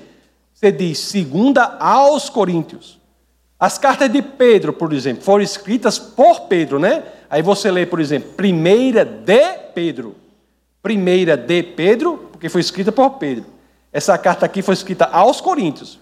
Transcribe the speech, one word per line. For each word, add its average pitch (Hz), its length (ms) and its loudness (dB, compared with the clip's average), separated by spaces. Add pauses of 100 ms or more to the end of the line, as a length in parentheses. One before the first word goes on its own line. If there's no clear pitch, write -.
(520)
você 202 180 2
diz 165 280 -4
segunda 202 840 0
aos 269 480 2
Coríntios. 180 680 -4 (600)
As 190 200 -2
cartas 262 340 0
de 277 80 0
Pedro, 196 540 2
por 165 180 -6
exemplo, 131 320 -4
foram 202 180 2
escritas 208 560 -4
por 330 440 2
Pedro, 147 360 -2
né? 240 240 0 (260)
Aí 151 140 -2
você 196 280 0
lê, 180 160 0
por 175 140 -6
exemplo, 147 320 -4
primeira 196 720 2
de 220 480 2 (220)
Pedro. 127 420 -8 (680)
Primeira 180 540 2
de 165 260 -2
Pedro, 233 680 -2
porque - 180 -12
foi 175 120 -2
escrita 185 320 -4
por 262 180 2
Pedro. 135 360 -8 (460)
Essa 170 260 0
carta 180 280 0
aqui 190 160 -6
foi 190 120 0
escrita 170 320 -2
aos 185 340 2
Coríntios. 254 600 -4